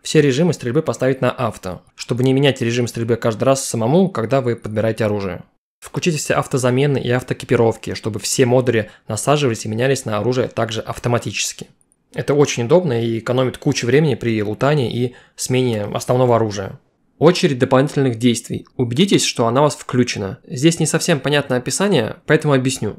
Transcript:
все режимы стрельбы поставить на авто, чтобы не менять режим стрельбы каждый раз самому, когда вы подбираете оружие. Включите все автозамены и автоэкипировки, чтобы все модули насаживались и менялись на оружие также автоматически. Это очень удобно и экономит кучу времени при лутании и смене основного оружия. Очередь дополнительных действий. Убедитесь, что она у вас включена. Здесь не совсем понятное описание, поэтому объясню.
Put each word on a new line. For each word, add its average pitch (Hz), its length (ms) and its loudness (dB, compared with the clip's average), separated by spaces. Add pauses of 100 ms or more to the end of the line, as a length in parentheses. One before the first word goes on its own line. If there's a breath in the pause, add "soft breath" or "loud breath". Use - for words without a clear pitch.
все - 180 2
режимы 143 340 4
стрельбы 127 280 -2
поставить 131 380 -2
на 123 100 2
авто, 101 520 -6 (120)
чтобы 123 300 -2
не 131 80 4
менять 135 280 2
режим 117 280 0
стрельбы 117 260 -2
каждый 113 300 -2
раз 135 200 2
самому, 139 440 2
когда 117 320 0
вы 120 160 -2
подбираете 110 480 -2
оружие. 101 400 -4 (360)
Включите 156 360 -4
все - 160 -4
автозамены 131 640 0
и 120 140 -4
автоэкипировки, 117 800 0
чтобы 104 260 -6
все - 280 0
модули 120 440 2 (160 loud breath)
насаживались 123 600 -2
и - 20 -6
менялись 127 380 -2
на 107 100 -2
оружие 120 320 0
также 110 320 -4
автоматически. - 880 -4 (480)
Это - 180 -2
очень 139 320 2
удобно 127 400 2
и 113 140 -2
экономит 127 400 -2
кучу 131 280 -2
времени 139 280 4
при 113 280 -2
лутании 123 480 0
и 120 240 -4 (220 loud breath)
смене 123 480 0
основного 123 520 0
оружия. 104 440 -4 (380)
Очередь 151 400 2
дополнительных 131 580 2
действий. 117 500 -2 (120)
Убедитесь, 135 480 2
что 120 200 0
она 120 140 2
у 151 40 6
вас 143 120 2
включена. 113 680 -2
Здесь 165 340 0
не 156 60 2
совсем 160 340 0
понятное 143 380 0
описание, 131 680 0
поэтому 147 300 2
объясню. 127 440 -2